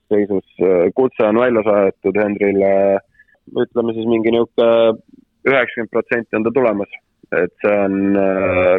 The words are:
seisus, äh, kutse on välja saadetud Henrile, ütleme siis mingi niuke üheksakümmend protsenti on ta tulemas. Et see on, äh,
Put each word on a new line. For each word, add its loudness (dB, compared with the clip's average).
seisus, -2
äh, 2
kutse 0
on 2
välja 0
saadetud 0
Henrile, 0
ütleme -4
siis -4
mingi 0
niuke 0
üheksakümmend -2
protsenti -4
on -2
ta -2
tulemas. -2
Et -2
see 2
on, 0
äh, 0